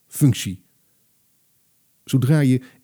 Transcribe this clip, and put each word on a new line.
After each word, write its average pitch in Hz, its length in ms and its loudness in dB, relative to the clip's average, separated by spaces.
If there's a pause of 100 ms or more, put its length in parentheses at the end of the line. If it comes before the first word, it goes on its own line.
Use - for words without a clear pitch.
functie. 110 560 -2 (1400)
Zodra 135 360 0
je 127 220 0 (220)